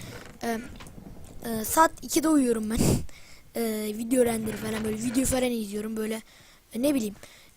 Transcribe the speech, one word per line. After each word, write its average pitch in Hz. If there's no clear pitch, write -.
E, 233
e, 220
saat 320
ikide 302
uyuyorum 240
ben. 226
<laughs> -
E, 233
video 240
render 220
falan 220
böyle 214
video 240
falan 254
izliyorum 220
böyle, 220
e, 226
ne 285
bileyim. 214